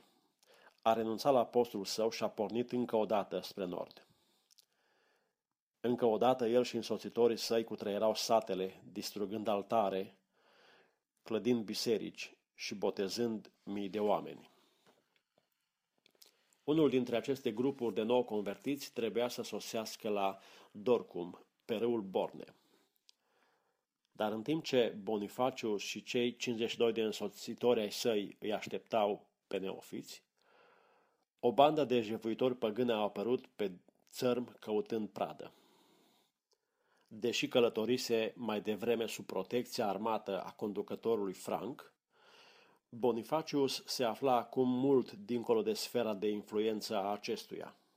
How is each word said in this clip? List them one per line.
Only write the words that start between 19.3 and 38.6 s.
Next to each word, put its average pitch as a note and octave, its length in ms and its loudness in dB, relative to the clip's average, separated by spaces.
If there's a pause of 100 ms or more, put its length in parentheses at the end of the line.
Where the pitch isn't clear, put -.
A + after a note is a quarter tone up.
sosească A2 680 -6
la G2 300 0 (320)
Dorcum, F#2 760 -2 (200)
pe A#2 100 -4
râul A#2 260 0
Borne. F#2+ 540 -4 (1600)
Dar G#2+ 200 -2
în A2 120 -6
timp D#3 200 -2
ce A2+ 380 2
Bonifaciu A2 760 -2
și - 260 -8
cei A#2+ 320 0
cincizeci A2+ 340 -2
și - 80 -6
doi A#2 140 4
de A2 100 0
însoțitori A2+ 760 0
ai G#2 120 -2
săi G#2+ 480 0
îi G#2 140 -2
așteptau G#2 760 0 (200)
pe G2 100 -4
neofiți, - 680 -8 (1160)
o A#2+ 120 4
bandă D3 320 6
de A#2+ 180 2
jefuitori A2+ 540 -2
păgâni A#2+ 360 0
a A2 40 2
apărut G#2+ 520 -2
pe G2+ 240 -4 (380)
țărm B2 500 -2
căutând G#2+ 500 -2
pradă. - 420 -6 (1600)
Deși A2+ 400 0
călătorise A2+ 880 2
mai G#2+ 260 -2